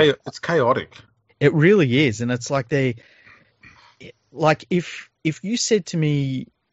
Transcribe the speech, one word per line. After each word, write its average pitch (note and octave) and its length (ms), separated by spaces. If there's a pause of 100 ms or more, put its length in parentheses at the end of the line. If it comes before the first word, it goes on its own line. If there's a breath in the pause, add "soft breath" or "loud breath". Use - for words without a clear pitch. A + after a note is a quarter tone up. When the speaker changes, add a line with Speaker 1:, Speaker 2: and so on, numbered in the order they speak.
(120)
Speaker 1:
chao-, - 40 (100)
it's - 140
chaotic. B2 560 (460)
Speaker 2:
It D3 120
really D#3 520
is, A2 160
and A#2+ 100
it's A#2+ 180
like C#3 200
they, C3 260 (1400 soft breath)
like, D3+ 380
if, - 400 (140)
if D#3 200
you G#3 140
said G#3+ 300
to F3 100
me C#3+ 500 (240)